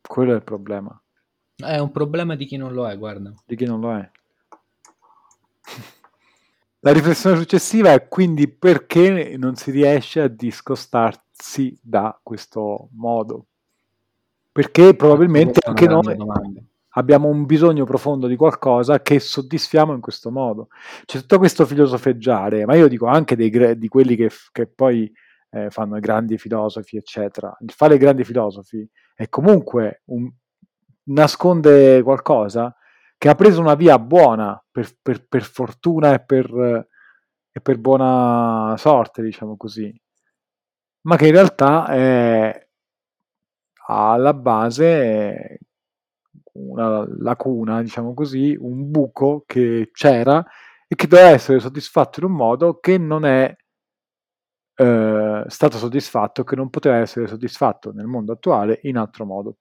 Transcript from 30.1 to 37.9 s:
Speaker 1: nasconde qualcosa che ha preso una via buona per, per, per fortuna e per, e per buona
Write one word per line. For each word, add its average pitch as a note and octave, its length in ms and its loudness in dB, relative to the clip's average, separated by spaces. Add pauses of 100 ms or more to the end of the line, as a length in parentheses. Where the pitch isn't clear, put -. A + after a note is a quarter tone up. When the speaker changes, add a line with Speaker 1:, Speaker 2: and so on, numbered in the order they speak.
Speaker 1:
nasconde C#3+ 1000 4
qualcosa A#2 720 -2 (420)
che - 120 2
ha D3 60 6
preso F#3+ 260 6
una D#3 140 2
via D3 240 6
buona A2+ 720 2
per, A#2 180 -8 (120)
per, - 280 -6
per B2+ 140 -2
fortuna D3 720 0
e B2+ 60 -2
per, A#2+ 680 -2 (640)
e - 80 -14
per C3 180 -2
buona A#2+ 1000 0